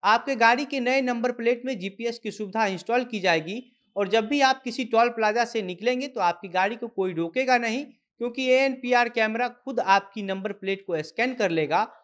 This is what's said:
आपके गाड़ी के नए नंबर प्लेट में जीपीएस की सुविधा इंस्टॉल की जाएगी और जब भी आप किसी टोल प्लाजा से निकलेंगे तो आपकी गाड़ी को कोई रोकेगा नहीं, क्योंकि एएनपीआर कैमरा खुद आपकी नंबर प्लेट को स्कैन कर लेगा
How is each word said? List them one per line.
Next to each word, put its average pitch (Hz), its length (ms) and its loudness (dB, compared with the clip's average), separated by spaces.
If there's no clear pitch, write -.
आपके 233 340 2
गाड़ी 233 280 4
के 269 160 -4
नए 254 220 2
नंबर 247 300 0
प्लेट 233 320 0
में 254 140 -4
जीपीएस 226 400 -6
की 214 120 -6
सुविधा 214 360 -2
इंस्टॉल 226 380 0
की 226 160 -6
जाएगी 180 420 0
और 196 120 0
जब 214 180 2
भी 277 140 0
आप 262 220 4
किसी 247 220 -6
टोल 226 260 4
प्लाजा 226 340 0
से 226 180 -4
निकलेंगे 233 460 -4
तो 254 120 -8
आपकी 175 280 0
गाड़ी 190 280 0
को 233 120 -8
कोई 190 260 -2
रोकेगा 240 440 0
नहीं, 240 260 -4
क्योंकि 240 640 -8
एएनपीआर 254 640 2
कैमरा 226 380 -2
खुद 240 320 -6
आपकी 196 420 2
नंबर 196 320 -6
प्लेट 196 320 -6
को 160 160 -2
स्कैन 247 320 -4
कर 208 160 0
लेगा 160 360 0